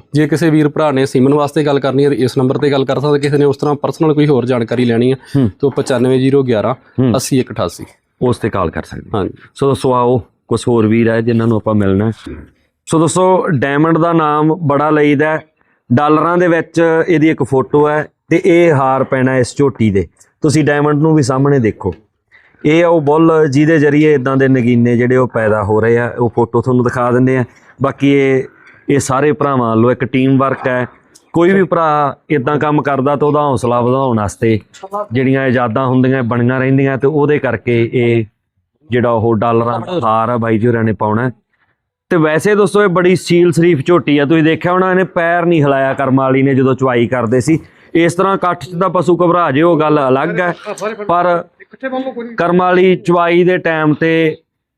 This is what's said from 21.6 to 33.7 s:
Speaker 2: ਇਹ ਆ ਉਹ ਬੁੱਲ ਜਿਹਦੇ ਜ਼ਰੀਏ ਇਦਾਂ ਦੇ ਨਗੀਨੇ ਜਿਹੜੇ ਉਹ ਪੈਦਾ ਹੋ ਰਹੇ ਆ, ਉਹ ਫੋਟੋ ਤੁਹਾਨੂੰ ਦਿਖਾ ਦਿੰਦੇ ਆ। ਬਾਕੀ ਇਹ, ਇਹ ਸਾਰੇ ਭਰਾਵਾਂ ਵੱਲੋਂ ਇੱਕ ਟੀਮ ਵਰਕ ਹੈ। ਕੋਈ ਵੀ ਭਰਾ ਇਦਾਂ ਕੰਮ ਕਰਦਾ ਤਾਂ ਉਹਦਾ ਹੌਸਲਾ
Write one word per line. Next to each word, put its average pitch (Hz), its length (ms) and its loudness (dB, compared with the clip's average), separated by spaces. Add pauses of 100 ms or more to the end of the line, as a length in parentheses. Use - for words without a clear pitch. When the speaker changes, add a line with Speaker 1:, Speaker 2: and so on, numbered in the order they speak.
Speaker 2:
ਇਹ 160 200 2
ਆ 170 40 2
ਉਹ 170 120 2
ਬੁੱਲ 156 500 2
ਜਿਹਦੇ 151 280 2
ਜ਼ਰੀਏ 151 360 4
ਇਦਾਂ 135 220 0
ਦੇ 135 120 2
ਨਗੀਨੇ 120 480 2
ਜਿਹੜੇ 123 200 2
ਉਹ 127 120 2
ਪੈਦਾ 107 340 0
ਹੋ 107 180 0
ਰਹੇ 117 180 2
ਆ, 120 200 -4
ਉਹ 120 180 -2
ਫੋਟੋ 117 240 0
ਤੁਹਾਨੂੰ 123 240 0
ਦਿਖਾ 123 260 -2
ਦਿੰਦੇ 127 260 2
ਆ। 123 80 0 (380)
ਬਾਕੀ 139 260 -2
ਇਹ, 135 340 2 (460)
ਇਹ 143 100 2
ਸਾਰੇ 139 340 0
ਭਰਾਵਾਂ 131 380 -2
ਵੱਲੋਂ 113 200 2
ਇੱਕ 123 140 -2
ਟੀਮ 131 340 0
ਵਰਕ 135 280 -2
ਹੈ। 127 200 -2 (460)
ਕੋਈ 175 200 2
ਵੀ 190 100 2
ਭਰਾ 151 540 -2 (140)
ਇਦਾਂ 147 280 -2
ਕੰਮ 151 240 0
ਕਰਦਾ 139 340 -2
ਤਾਂ 147 120 0
ਉਹਦਾ 147 120 0
ਹੌਸਲਾ 123 400 0